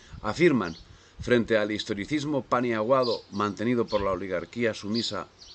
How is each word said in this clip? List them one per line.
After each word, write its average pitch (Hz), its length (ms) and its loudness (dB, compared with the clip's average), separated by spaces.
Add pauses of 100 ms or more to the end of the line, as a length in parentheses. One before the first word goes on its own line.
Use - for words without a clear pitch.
(220)
afirman, 107 540 2 (440)
frente 113 380 4
al 107 140 0
historicismo 123 720 -4
paniaguado 120 800 0 (100)
mantenido 104 540 0
por 101 160 -2
la 98 100 0
oligarquía 92 600 -2
sumisa 104 540 -4 (280)